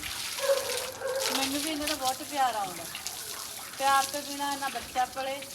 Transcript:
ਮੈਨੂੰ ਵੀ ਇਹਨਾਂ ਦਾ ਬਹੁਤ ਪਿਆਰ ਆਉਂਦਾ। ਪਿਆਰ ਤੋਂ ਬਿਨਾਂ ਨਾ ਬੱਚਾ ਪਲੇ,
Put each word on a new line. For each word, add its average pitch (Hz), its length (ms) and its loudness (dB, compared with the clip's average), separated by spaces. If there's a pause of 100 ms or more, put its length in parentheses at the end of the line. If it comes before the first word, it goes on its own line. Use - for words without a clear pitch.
(1400)
ਮੈਨੂੰ 269 220 0
ਵੀ 311 100 0
ਇਹਨਾਂ 302 180 -2
ਦਾ 311 60 2
ਬਹੁਤ 262 280 0
ਪਿਆਰ 277 320 2
ਆਉਂਦਾ। 185 300 -2 (920)
ਪਿਆਰ 269 260 8
ਤੋਂ 285 180 -2
ਬਿਨਾਂ 285 340 -2
ਨਾ 269 120 0
ਬੱਚਾ 254 360 0
ਪਲੇ, 269 500 -2